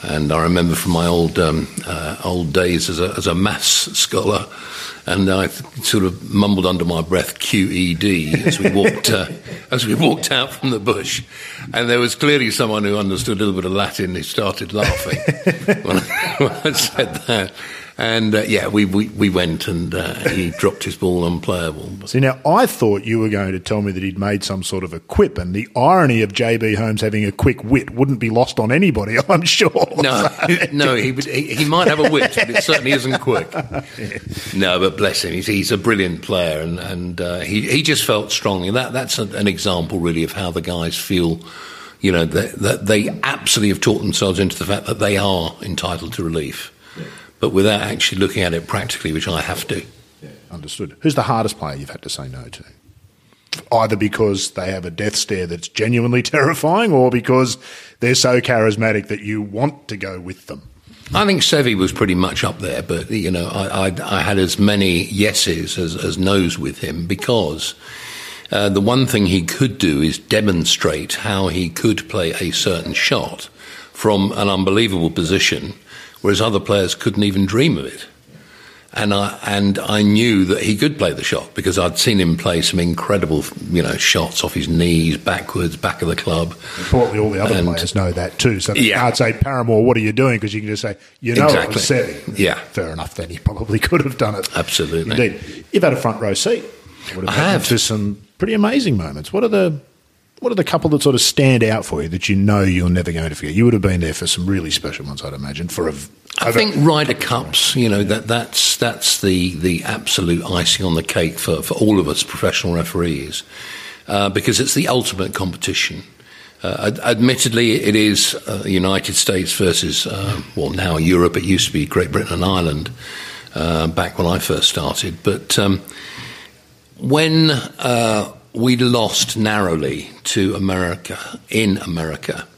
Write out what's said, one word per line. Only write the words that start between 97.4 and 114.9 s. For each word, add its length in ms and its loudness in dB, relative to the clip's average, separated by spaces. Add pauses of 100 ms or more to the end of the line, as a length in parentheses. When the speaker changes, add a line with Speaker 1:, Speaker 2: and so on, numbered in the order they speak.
Speaker 1:
have. 180 0
Speaker 2:
to 100 4
some 380 -2 (220)
pretty 140 0
amazing 440 2
moments. 340 -6
What 140 0
are 20 2
the, 320 2 (640)
what 100 -2
are 40 -2
the 100 2
couple 240 0
that 120 4
sort 140 6
of 60 4
stand 420 4
out 220 0
for 180 -4
you 60 -4
that 180 -4
you 80 2
know 260 4
you're 280 4
never 240 2
going 160 -2
to 60 -8
forget? 180 -8
You 100 4
would 100 6
have 80 4
been 200 2
there 120 -2
for 140 -6
some 200 -2
really 240 -2
special 340 -6
ones, 180 -10
I'd 100 -8
imagine, 360 -8
for 180 -2
a 60 -4
v-, 180 -12 (280)
Speaker 1:
I 80 0
Speaker 2:
over 100 2
Speaker 1:
think 200 2
Ryder 380 4
Cups, 600 0
you 140 4
know, 140 4
that, 240 -2
that's, 500 0
that's 440 0
the, 340 2
the 280 0
absolute 600 0
icing 400 0
on 100 2
the 80 0
cake 340 0
for, 240 -2
for 140 -4
all 240 6
of 80 2
us 160 -2
professional 500 -2
referees, 720 -2 (640)
uh, 220 0
because 300 0
it's 140 0
the 140 2
ultimate 460 -2